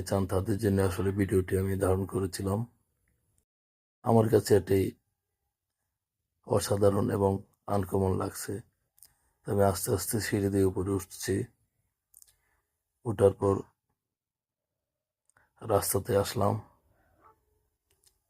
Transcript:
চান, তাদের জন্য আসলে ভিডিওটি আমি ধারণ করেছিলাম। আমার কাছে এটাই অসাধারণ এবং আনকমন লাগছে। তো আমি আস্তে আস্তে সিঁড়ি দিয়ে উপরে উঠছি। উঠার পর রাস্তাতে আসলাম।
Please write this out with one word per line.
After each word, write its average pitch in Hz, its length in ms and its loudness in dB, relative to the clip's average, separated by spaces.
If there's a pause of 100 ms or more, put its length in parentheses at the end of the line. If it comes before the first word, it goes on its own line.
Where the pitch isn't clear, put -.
চান, 98 120 0 (100)
তাদের 98 320 -2
জন্য 98 140 2 (120)
আসলে 92 200 -2 (100)
ভিডিওটি 95 420 0
আমি 95 120 -2 (100)
ধারণ 95 200 2 (100)
করেছিলাম। 95 460 -4 (1500)
আমার 113 240 6
কাছে 107 280 4
এটাই 98 240 2 (1600)
অসাধারণ 101 580 2 (120)
এবং 98 140 4 (420)
আনকমন 95 380 0 (100)
লাগছে। 98 320 -8 (880)
তো - 120 -18
আমি 101 180 4
আস্তে - 260 -4
আস্তে - 180 -4 (120)
সিঁড়ি 98 260 0
দিয়ে 98 180 4
উপরে 95 260 -4
উঠছি। - 380 -6 (1700)
উঠার 98 320 4
পর 98 140 2 (2250)
রাস্তাতে 98 380 0 (120)
আসলাম। 104 300 0 (1800)